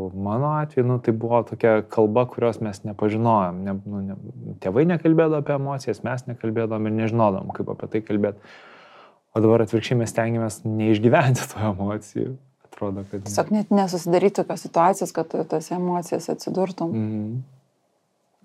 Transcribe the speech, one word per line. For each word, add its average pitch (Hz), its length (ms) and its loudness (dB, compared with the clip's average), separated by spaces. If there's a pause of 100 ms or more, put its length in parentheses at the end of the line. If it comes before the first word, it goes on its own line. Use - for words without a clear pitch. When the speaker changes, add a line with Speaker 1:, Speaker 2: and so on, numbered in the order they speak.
(120)
Speaker 1:
mano 104 400 -2
atveju, 151 320 0
nu, 123 160 2
tai 117 160 2
buvo 117 320 2
tokia 113 320 4
kalba, 110 480 2
kurios 117 320 0
mes 104 240 -6
nepažinojom. 107 800 2
Ne, 98 120 -4 (120)
nu, 101 160 -6
ne, 98 140 -8 (420)
tėvai 104 300 2
nekalbėdavo 160 500 2
apie 147 160 -2
emocijas, 139 480 -4
mes 127 240 -6
nekalbėdavom 110 640 -2
ir 107 80 0
nežinodavom, 110 580 2
kaip 104 160 -4
apie 101 220 -10
tai 110 100 -2
kalbėt. 104 380 -2 (880)
O 113 80 0
dabar 113 240 6
atvirkščiai 113 320 0
mes 117 160 0
stengiamės 113 560 -2
neišgyventi 110 840 4
tų 101 160 -4
emocijų. 107 640 -4 (340)
Atrodo, 98 400 -8
kad 101 140 -10
ne. 101 80 -10
Speaker 2:
Tiesiog 156 260 0
net 208 160 0
nesusidaryt 180 640 2
tokios 196 320 -4
situacijos, 175 480 2
kad 165 160 -4
tu 175 160 -2
tose 156 300 -4
emocijose 175 580 -4
atsidurtum. 185 560 -4
Speaker 1:
Mhm. 110 500 -4 (1040)